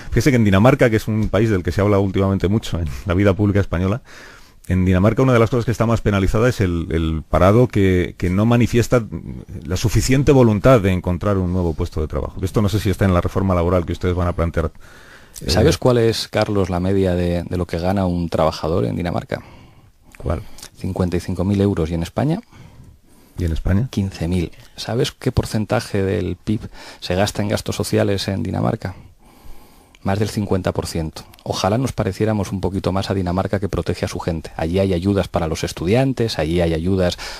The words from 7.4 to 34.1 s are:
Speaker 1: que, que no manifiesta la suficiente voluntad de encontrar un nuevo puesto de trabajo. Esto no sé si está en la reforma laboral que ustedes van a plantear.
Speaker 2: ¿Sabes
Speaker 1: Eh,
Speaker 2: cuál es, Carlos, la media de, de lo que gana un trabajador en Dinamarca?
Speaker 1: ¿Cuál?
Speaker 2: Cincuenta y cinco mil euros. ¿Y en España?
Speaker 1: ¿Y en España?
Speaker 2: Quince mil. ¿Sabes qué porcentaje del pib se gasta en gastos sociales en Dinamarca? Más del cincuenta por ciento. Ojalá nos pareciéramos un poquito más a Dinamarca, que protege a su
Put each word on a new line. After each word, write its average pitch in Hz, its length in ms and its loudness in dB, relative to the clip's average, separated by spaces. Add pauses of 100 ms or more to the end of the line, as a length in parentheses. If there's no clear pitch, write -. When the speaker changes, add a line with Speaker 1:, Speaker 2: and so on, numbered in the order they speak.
Speaker 1:
que, 95 520 2
que 90 100 -2
no 95 160 2
manifiesta 120 580 2 (640)
la 87 120 -4
suficiente 127 540 2
voluntad 127 480 6
de 95 120 2
encontrar 92 480 0
un 90 120 0
nuevo 90 220 0
puesto 78 280 -4
de 76 60 -2
trabajo. - 360 -6
Esto 95 180 0
no 101 80 2
sé 101 100 0
si 98 120 -2
está 101 140 0
en 95 100 4
la 87 60 2
reforma 95 340 0
laboral 87 320 0
que 87 60 -4
ustedes 90 200 -2
van 87 140 -2
a 87 60 -2
plantear. 82 380 -2 (760)
Speaker 2:
¿Sabes 131 280 2
Speaker 1:
Eh, - 40 -8
Speaker 2:
cuál 123 180 4
es, 113 300 0
Carlos, 104 420 0
la 90 100 0
media 92 360 0
de, 87 280 0
de 92 140 -6
lo 87 80 -2
que 87 140 -6
gana 95 260 0
un 87 240 -2
trabajador 80 560 0
en - 100 -4
Dinamarca? - 460 -6 (760)
Speaker 1:
¿Cuál? 82 260 -6 (340)
Speaker 2:
Cincuenta 92 400 -4
y - 20 0
cinco 87 240 -6
mil 101 180 0
euros. 90 280 0
¿Y 87 60 -4
en 85 80 -2
España? 147 360 -2 (1000)
Speaker 1:
¿Y 90 60 -2
en 82 80 -2
España? 95 360 0
Speaker 2:
Quince - 380 -4
mil. 90 240 -2 (240)
¿Sabes 123 360 -4
qué - 200 -4
porcentaje 110 720 -2
del 95 320 -2
pib 104 260 -4 (380)
se - 160 -4
gasta 101 260 0
en 104 80 -2
gastos 107 260 -4
sociales 104 520 0
en 98 160 -4
Dinamarca? 101 500 -2 (1080)
Más 98 160 0
del 104 120 0
cincuenta 95 420 -2
por - 160 -2
ciento. 80 360 -6 (200)
Ojalá - 340 0
nos 131 140 -2
pareciéramos 107 640 -2
un 95 80 -6
poquito 92 320 -2
más 95 160 -2
a 101 40 0
Dinamarca, 95 460 -2
que 98 80 -6
protege 90 380 -4
a - 20 -4
su 87 120 -6